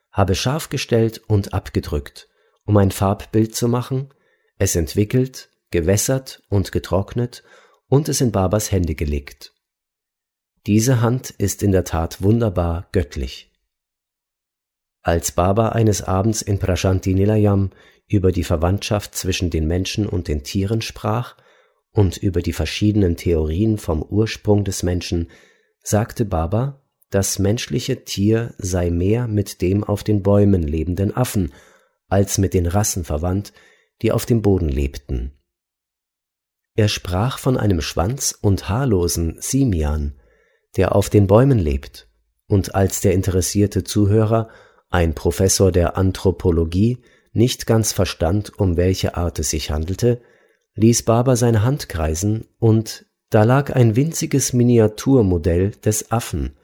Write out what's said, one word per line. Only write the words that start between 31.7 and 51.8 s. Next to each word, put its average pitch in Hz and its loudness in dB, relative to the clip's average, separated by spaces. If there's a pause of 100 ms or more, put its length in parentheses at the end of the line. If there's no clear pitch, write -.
als 98 0
mit 98 0
den 87 2
Rassen 95 -2
verwandt, 90 -4 (500)
die 110 0
auf - -2
dem 120 2
Boden 92 2
lebten. 67 -4 (1400)
Er 107 2
sprach 104 -4
von 131 0
einem 92 2
schwanz- - -4
und 101 0
haarlosen 87 0
Simian, 76 -2 (560)
der 95 2
auf 101 0
den 104 4
Bäumen 120 4
lebt, 73 -4 (400)
und 98 0
als 95 0
der 95 2
interessierte 95 0
Zuhörer, 107 2 (400)
ein 82 2
Professor 95 2
der 85 0
Anthropologie, 92 0 (320)
nicht - 0
ganz 113 2
verstand, 95 -2
um 90 2
welche 92 0
Art 85 -4
es 80 -4
sich 78 -4
handelte, 95 0 (540)
ließ 113 4
Baba 123 2
seine 113 2
Hand 139 -2